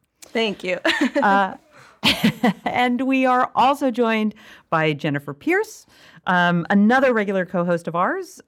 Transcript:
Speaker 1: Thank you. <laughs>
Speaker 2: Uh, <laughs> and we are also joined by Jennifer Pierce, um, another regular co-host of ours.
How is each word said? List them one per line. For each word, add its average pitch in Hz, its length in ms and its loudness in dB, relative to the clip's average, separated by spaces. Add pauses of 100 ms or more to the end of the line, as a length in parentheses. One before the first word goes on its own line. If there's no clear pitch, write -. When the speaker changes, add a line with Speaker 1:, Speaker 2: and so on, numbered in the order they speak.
(200)
Speaker 1:
Thank 220 460 -6
you. 180 180 -4
<laughs> 320 60 -2 (340)
Speaker 2:
Uh, 196 320 2 (500)
<laughs> - 600 -2
and 247 420 0
we 262 180 2
are 254 300 2
also 277 340 2
joined 220 460 0 (340)
by 160 220 2
Jennifer 143 420 -4
Pierce, 370 520 -4 (420)
um, 175 420 2
another 240 440 4
regular 196 320 -2
co-host 175 420 -2
of 165 80 -6
ours. 302 520 -4